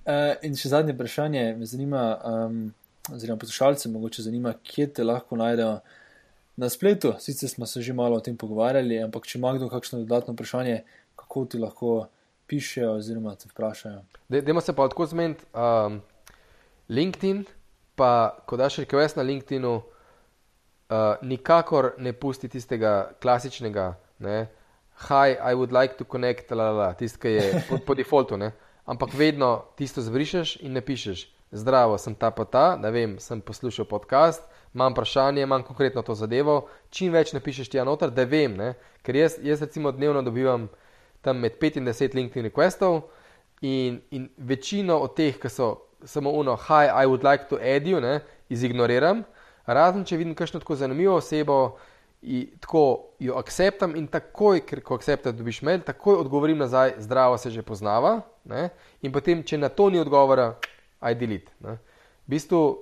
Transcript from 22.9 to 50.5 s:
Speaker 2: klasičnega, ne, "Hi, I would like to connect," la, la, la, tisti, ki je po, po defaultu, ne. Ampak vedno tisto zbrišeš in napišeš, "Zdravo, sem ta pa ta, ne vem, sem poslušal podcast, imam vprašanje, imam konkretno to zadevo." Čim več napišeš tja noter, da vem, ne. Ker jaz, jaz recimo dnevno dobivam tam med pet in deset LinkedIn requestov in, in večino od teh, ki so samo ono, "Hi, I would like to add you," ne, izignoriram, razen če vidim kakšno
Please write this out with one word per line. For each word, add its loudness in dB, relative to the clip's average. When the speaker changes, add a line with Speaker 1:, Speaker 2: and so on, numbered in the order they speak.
Speaker 2:
klasičnega, -2
ne, -6
"Hi, 4
I 0
would -2
like 4
to -12
connect," -4
la, -4
la, 2
la, 0
tisti, -8
ki -2
je 2
po, -4
po -2
defaultu, 0
ne. -6
Ampak -4
vedno 2
tisto -8
zbrišeš -2
in -12
napišeš, -6
"Zdravo, 4
sem -8
ta 0
pa -4
ta, 4
ne -4
vem, -2
sem -10
poslušal -8
podcast, 2
imam 0
vprašanje, 0
imam 0
konkretno -2
to -4
zadevo." 0
Čim -4
več 4
napišeš -8
tja 0
noter, 0
da 0
vem, 0
ne. -6
Ker -4
jaz, 4
jaz -2
recimo -4
dnevno 0
dobivam 0
tam -2
med -2
pet 0
in -4
deset -2
LinkedIn -4
requestov 2
in, -2
in -10
večino -2
od -4
teh, 0
ki -8
so 0
samo -4
ono, 2
"Hi, 6
I 6
would 4
like 6
to -4
add 0
you," 2
ne, 0
izignoriram, 2
razen 4
če -4
vidim -4
kakšno -6